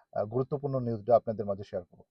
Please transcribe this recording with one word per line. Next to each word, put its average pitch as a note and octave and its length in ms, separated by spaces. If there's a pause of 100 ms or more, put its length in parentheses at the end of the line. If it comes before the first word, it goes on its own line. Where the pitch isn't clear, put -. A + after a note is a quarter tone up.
(140)
আহ, G#2 100
গুরুত্বপূর্ণ C3+ 560
নিউজটা A#2 360
আপনাদের G#2+ 300
মাঝে G2+ 180
শেয়ার F#2 220
করবো। - 260